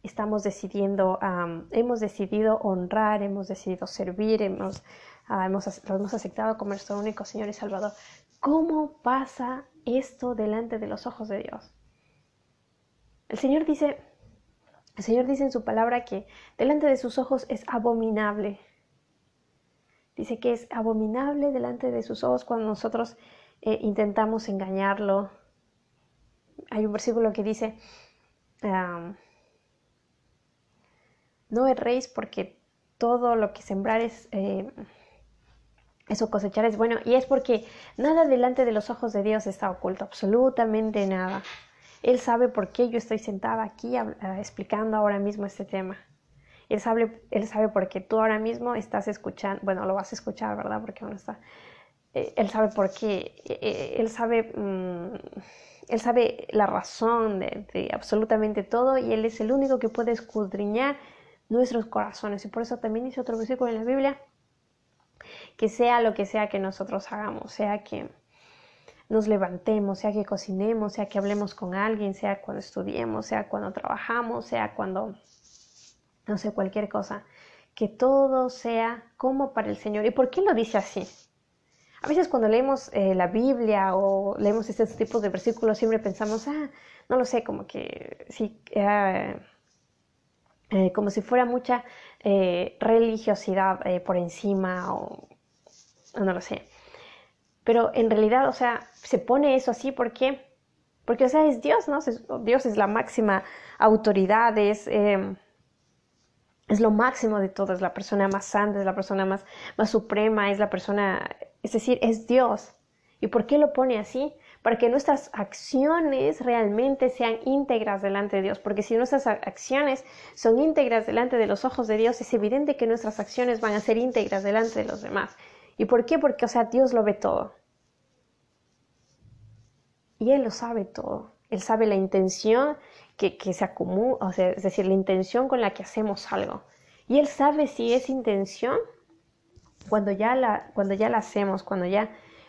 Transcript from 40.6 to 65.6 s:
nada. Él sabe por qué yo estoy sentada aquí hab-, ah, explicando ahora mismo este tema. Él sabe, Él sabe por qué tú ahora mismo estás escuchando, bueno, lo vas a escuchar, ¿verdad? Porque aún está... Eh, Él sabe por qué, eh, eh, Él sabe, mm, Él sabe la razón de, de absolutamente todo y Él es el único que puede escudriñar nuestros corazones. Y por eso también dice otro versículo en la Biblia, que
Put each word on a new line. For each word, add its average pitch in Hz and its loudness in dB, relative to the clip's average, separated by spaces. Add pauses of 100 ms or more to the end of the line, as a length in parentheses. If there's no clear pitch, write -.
nada. 185 -2 (600)
Él 247 4
sabe 247 2
por 208 -2
qué 240 2
yo 233 -2
estoy 220 -2
sentada 220 -4
aquí 233 -8
hab-, 226 -4
ah, 190 -6
explicando 214 -4
ahora 208 2
mismo 202 -4
este 196 -10
tema. 190 -6 (720)
Él 208 0
sabe, 226 0
Él 214 0
sabe 214 2
por 196 0
qué 190 -8
tú 220 0
ahora 220 4
mismo 233 -4
estás 208 -4
escuchando, 202 -6
bueno, 196 -2
lo 190 0
vas 196 -4
a 233 -10
escuchar, 208 -6
¿verdad? 214 -4
Porque 220 -14
aún 214 -10
está... 208 -14 (760)
Eh, - -4
Él 202 0
sabe 220 0
por 196 0
qué, 202 -6 (100)
eh, - -8
eh, - -4
Él - 0
sabe, 226 -2
mm, 185 -6 (720)
Él 226 0
sabe 233 0
la 214 4
razón 226 0
de, 202 -8
de - -4
absolutamente 214 0
todo 247 2
y 226 0
Él 220 0
es 226 -4
el 226 -2
único 269 2
que 226 -2
puede 226 -2
escudriñar 220 -2 (520)
nuestros 240 2
corazones. 208 -6
Y 208 -10
por 226 -6
eso 240 -8
también 226 -4
dice 254 -8
otro 240 -4
versículo 240 -2
en 226 -4
la 220 -6
Biblia, 269 0 (1400)
que 220 0